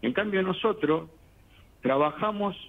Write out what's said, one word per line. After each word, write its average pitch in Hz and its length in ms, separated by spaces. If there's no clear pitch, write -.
En 123 120
cambio 196 300
nosotros 180 680
trabajamos 180 720